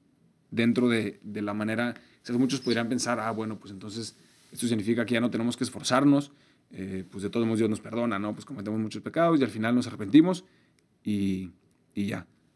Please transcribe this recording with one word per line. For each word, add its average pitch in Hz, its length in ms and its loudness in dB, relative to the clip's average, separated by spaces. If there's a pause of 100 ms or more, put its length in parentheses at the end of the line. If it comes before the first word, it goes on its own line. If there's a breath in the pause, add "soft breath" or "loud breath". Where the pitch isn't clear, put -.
(500)
dentro 117 380 4
de, 107 340 0
de 104 200 -8
la 104 120 -4
manera, 110 400 -2 (260 loud breath)
quizás 120 160 -6
muchos 131 240 2
podrían 117 280 0
pensar, 120 300 -2
"Ah, 113 120 -4
bueno, 110 280 -6
pues 101 140 -16
entonces 107 440 -12 (360 soft breath)
esto 120 160 -4
significa 113 380 0
que 117 80 0
ya 113 60 2
no 120 100 0
tenemos 117 260 -2
que 131 80 -2
esforzarnos, 143 680 2 (380 soft breath)
eh, 95 400 -8
pues 98 120 -10
de 101 80 -4
todos 117 160 0
modos 113 120 0
Dios 110 120 2
nos 107 100 -4
perdona, 113 380 -4
¿no? 104 160 -6
Pues - 100 -14
cometemos 107 340 -6
muchos 107 240 -6
pecados 165 380 4
y 135 40 4
al 110 60 -2
final 110 240 0
nos 123 120 2
arrepentimos 151 580 4 (580 soft breath)
y, 95 500 -2 (420)
y 101 120 -2
ya". 107 200 -8 (300)